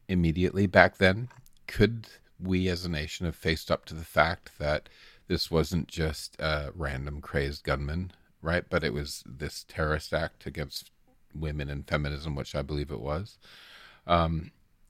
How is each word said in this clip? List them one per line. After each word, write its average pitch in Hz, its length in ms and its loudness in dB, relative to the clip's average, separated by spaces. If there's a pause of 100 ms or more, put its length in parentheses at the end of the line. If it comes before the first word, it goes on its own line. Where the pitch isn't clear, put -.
immediately 90 580 4
back 92 320 2
then, 98 320 2 (380)
could 110 400 0 (320)
we 92 280 0
as 90 180 -2
a 87 40 -4
nation 76 360 -4
have 80 100 -2
faced - 360 -2
up - 140 0
to 80 100 -12
the 80 100 -8
fact - 540 2
that 76 300 0 (380)
this - 220 0
wasn't 80 380 2
just - 520 -4
a 73 360 0
random 71 440 -4
crazed 71 440 -2
gunman, 76 480 -2 (280)
right? 82 300 2
But 85 140 4
it 73 100 2
was 73 320 -6
this 67 420 -8
terrorist 76 460 0
act 78 320 -2
against 71 460 -8 (420)
women 76 380 -4
and 71 160 -6
feminism, 73 480 0
which 67 180 -6
I 73 80 0
believe 71 300 -2
it 73 80 -6
was. 127 400 -4 (640)
Um, 82 460 4 (380)